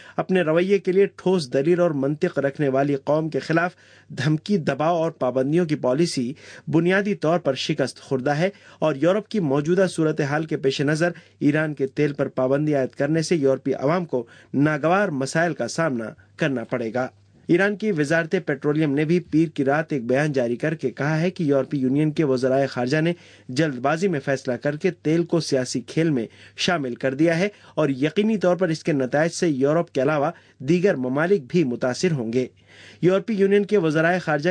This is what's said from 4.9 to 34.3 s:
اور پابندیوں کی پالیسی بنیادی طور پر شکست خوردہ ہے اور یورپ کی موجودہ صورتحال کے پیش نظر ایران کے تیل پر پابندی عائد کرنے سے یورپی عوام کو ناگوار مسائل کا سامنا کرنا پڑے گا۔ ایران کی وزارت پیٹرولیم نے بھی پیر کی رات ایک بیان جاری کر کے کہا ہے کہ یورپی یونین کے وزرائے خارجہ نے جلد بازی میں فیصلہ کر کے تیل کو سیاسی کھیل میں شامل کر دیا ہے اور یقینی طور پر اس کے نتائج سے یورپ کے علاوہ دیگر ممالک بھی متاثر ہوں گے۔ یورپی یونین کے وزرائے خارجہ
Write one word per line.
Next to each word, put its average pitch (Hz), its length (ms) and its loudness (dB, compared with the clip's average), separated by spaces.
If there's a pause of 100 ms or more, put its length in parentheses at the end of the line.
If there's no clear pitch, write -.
اور 160 140 -2
پابندیوں 139 560 0
کی 151 80 -4
پالیسی 131 580 -2 (360)
بنیادی 185 460 2
طور 165 240 0
پر 143 160 -2
شکست 139 460 -4
خوردہ 131 300 -2
ہے 160 200 0 (280)
اور 156 160 0
یورپ 175 340 0
کی 214 120 -4
موجودہ 156 500 2
صورتحال 156 540 -2
کے 156 120 -6
پیش 196 240 -2
نظر 156 300 0 (300)
ایران 151 340 2
کے 135 120 -2
تیل 147 260 0
پر 139 160 -2
پابندی 139 460 0
عائد 131 160 0
کرنے 156 320 0
سے 175 140 0
یورپی 135 380 2
عوام 170 300 0
کو 127 220 -4 (280)
ناگوار 156 540 2
مسائل 156 460 -2
کا 117 140 -4
سامنا 123 420 -4 (260)
کرنا 135 280 -2
پڑے 113 300 -4
گا۔ 123 140 -2 (400)
ایران 196 280 2
کی 214 160 -2
وزارت 160 420 0 (120)
پیٹرولیم 147 480 0
نے 151 100 0
بھی 170 160 2
پیر 165 280 0
کی 147 160 -4
رات 151 280 0
ایک 131 120 -4
بیان 139 280 0
جاری 123 240 0
کر 156 180 -4
کے 135 160 -4
کہا 151 300 -2
ہے 180 100 0
کہ 180 120 -6
یورپی 139 360 0
یونین 139 320 0
کے 156 140 0
وزرائے 131 420 2
خارجہ 127 340 -2
نے 170 120 0 (360)
جلد 135 300 -2
بازی 160 300 0
میں 156 120 -2
فیصلہ 131 320 -4
کر 147 240 -4
کے 180 140 -2
تیل 165 340 0
کو 165 160 -2
سیاسی 131 400 -2
کھیل 165 300 -2
میں 120 160 -2 (300)
شامل 143 380 -2
کر 131 200 -2
دیا 160 240 2
ہے 196 100 0 (260)
اور 151 140 2
یقینی 156 500 0
طور 180 180 2
پر 180 120 0
اس 160 160 -4
کے 170 80 0
نتائج 143 400 0
سے 180 160 -2
یورپ 151 440 0
کے 139 100 0
علاوہ 147 280 0 (280)
دیگر 170 360 2
ممالک 143 540 0
بھی 175 160 2
متاثر 123 480 -2
ہوں 117 200 -4
گے۔ 127 140 0 (560)
یورپی 190 320 2
یونین 196 300 4
کے 208 140 2
وزرائے 165 400 2
خارجہ 151 320 0